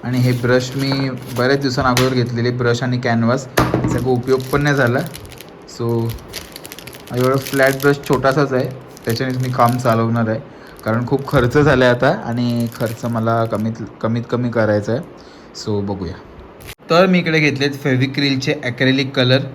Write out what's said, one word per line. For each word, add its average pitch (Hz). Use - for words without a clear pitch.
आणि 123
हे 123
ब्रश 123
मी 135
बऱ्याच 127
दिवसांअगोदर 127
घेतलेले, 120
ब्रश 120
आणि 127
कॅनव्हास, 120
त्याचा -
काही 123
उपयोग 127
पण 143
नाही 147
झाला. 127
So 117
एवढा 127
फ्लॅट 135
ब्रश 143
छोटासाच 135
आहे, 127
त्याच्यानेच 127
मी 127
काम 123
चालवणार 117
आहे, 113
कारण 117
खूप 135
खर्च 123
झाला 139
आहे 123
आता 143
आणि 120
खर्च 117
मला 117
कमीत, 110
कमीत 117
कमी 120
करायचा 107
आहे. 135
So 104
बघूया. 95
तर 175
मी 180
इकडे 160
घेतलेत 139
फेविक्रिलचे 135
ॲक्रेलिक 131
कलर 127